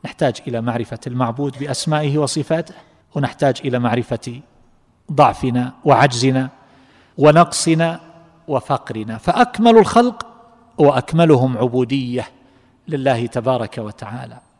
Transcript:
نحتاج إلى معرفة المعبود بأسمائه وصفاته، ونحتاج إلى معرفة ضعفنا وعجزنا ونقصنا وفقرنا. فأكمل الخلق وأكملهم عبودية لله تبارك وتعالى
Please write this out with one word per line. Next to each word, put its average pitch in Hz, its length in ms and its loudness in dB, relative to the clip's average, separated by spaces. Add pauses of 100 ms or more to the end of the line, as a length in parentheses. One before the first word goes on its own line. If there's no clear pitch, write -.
نحتاج - 420 -4
إلى 117 140 -6
معرفة 117 460 -6
المعبود 127 520 -4
بأسمائه 147 580 -4
وصفاته، 156 560 -4 (420)
ونحتاج 139 500 -2
إلى 123 140 -2
معرفة 120 640 -4 (680)
ضعفنا 127 640 0 (120)
وعجزنا 131 640 2 (680)
ونقصنا 165 840 2 (480)
وفقرنا. 113 680 -6
فأكمل 226 600 2
الخلق 240 500 2 (500)
وأكملهم 139 800 4
عبودية 123 680 -2 (600)
لله 131 380 -2
تبارك 120 520 -4
وتعالى 117 600 -14 (220)